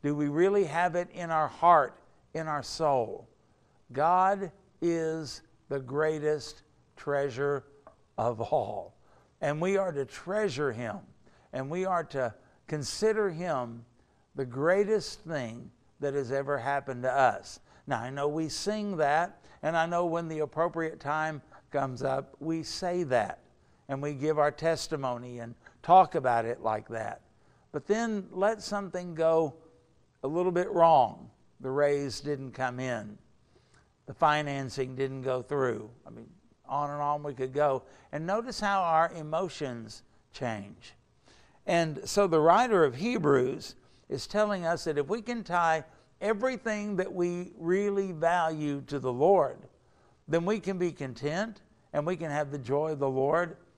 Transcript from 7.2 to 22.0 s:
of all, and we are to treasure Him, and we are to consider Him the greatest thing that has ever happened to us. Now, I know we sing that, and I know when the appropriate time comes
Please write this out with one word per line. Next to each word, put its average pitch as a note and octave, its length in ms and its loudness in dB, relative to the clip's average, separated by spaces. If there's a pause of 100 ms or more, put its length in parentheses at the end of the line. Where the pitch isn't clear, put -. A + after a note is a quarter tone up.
of A2+ 220 -2
all, G#2+ 560 -2 (460)
and D3+ 200 -2
we G3 160 2
are F#3+ 140 0
to C#3+ 140 -2
treasure E3 680 -2
Him, A2 280 -6 (540)
and C3+ 160 -6
we F#3 160 -4
are F3+ 180 0
to C3 300 -4 (340)
consider G#3 600 0
Him C3 560 -4 (500)
the C3+ 100 -2
greatest F#3 760 0
thing B2 500 -8 (280)
that C#3 140 -2
has C3+ 180 -2
ever C#3 260 0
happened C3 460 -2
to B2+ 80 0
us. B2+ 480 2 (280)
Now, B2 140 -2
I B2 80 -8
know C#3+ 180 -2
we D3+ 220 -2
sing G#3 480 -4
that, D#3 440 0 (200)
and D#3+ 140 0
I E3 100 4
know F3 200 0
when E3+ 220 -2
the D#3+ 120 -6
appropriate D#3+ 600 -2
time D#3 420 -4 (300)
comes C3 320 -2